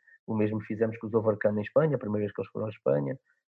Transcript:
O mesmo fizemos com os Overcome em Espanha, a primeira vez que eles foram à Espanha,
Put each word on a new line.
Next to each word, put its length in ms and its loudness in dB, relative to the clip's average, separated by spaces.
O 80 -4
mesmo 280 0
fizemos 360 -2
com 80 -8
os 80 -2
Overcome 460 2
em 20 0
Espanha, 340 2
a 20 0
primeira 260 -2
vez 100 -4
que 60 -6
eles 100 -8
foram 160 -6
à 40 -6
Espanha, 480 0